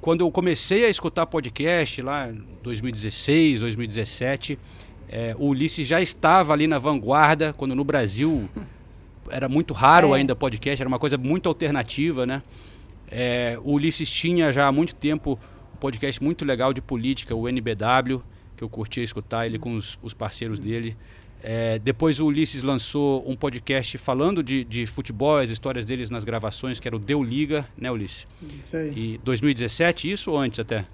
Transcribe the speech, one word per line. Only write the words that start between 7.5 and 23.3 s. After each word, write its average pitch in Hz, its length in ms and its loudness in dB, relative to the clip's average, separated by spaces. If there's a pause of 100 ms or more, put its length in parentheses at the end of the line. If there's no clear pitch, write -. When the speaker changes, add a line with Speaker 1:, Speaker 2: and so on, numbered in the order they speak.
Speaker 1:
quando 135 220 -4
no 139 100 0
Brasil 131 640 0 (840)
era 131 180 -2
muito 143 260 0
raro 143 400 10
Speaker 2:
É. 135 40 6
Speaker 1:
ainda 131 180 2
podcast, 135 460 -2
era 127 60 -2
uma 127 100 0
coisa 143 200 0
muito 156 300 0
alternativa, 147 760 0
né? 135 160 -4 (680)
É, 120 520 -2
o 143 100 0
Ulisses 151 380 0
tinha 165 420 2
já 139 140 4
há 135 60 4
muito 160 220 2
tempo 147 440 -2 (360)
um - 40 -20
podcast 135 440 -4
muito 160 220 -2
legal 131 280 2
de 131 80 -4
política, 127 540 -4
o 113 140 -4
N 127 120 -2
B 110 140 -2
W, 123 480 2 (340)
que - 80 -12
eu 110 40 -8
curtia 110 340 -6
escutar 113 440 -4
ele 113 120 -4
com 117 180 -6
os, - 260 -8
os 110 120 -12
parceiros 110 440 -6
dele. 110 380 -6 (500)
É, 113 320 0
depois 135 420 2
o 156 60 2
Ulisses 147 360 0
lançou 135 680 0